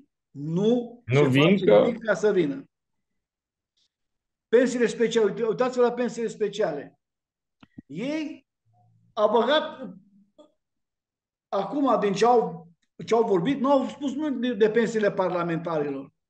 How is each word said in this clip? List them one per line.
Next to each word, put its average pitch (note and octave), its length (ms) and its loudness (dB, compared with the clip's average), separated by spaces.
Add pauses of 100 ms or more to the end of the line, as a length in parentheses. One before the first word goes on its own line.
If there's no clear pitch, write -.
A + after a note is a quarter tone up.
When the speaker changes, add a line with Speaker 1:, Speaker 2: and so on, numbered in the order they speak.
(300)
Speaker 1:
Nu G3 760 -2
Speaker 2:
Nu C3 180 2
Speaker 1:
se C#3 60 4
Speaker 2:
vin C3+ 140 4
Speaker 1:
face F#3+ 220 4
Speaker 2:
că G#3 160 6
Speaker 1:
nimic A#3 240 0
ca G#3 100 0
să G#3 180 0
vină. C#3 320 -2 (1800)
Pensiile A#3+ 380 4
speciale, A3+ 400 2
uite-, G3 180 -4
uitați-vă B3 380 0
la A#3+ 100 2
pensiile A#3 360 -4
speciale. G3 720 -6 (840)
Ei C#4+ 640 -8 (720)
a G#3+ 60 4
băgat, A#3 680 0 (1500)
acum, A3+ 520 -2
din G3+ 120 0
ce F3 120 0
au, A3+ 440 2 (380)
ce G#3+ 80 0
au A3+ 100 4
vorbit, G3 360 0
nu C4+ 100 0
au C4 160 2
spus C4 280 -8
nimic C#4+ 240 -6
de, A#3+ 160 -2
de G#3+ 160 4
pensiile G#3+ 420 0
parlamentarilor. E3 1000 -4 (180)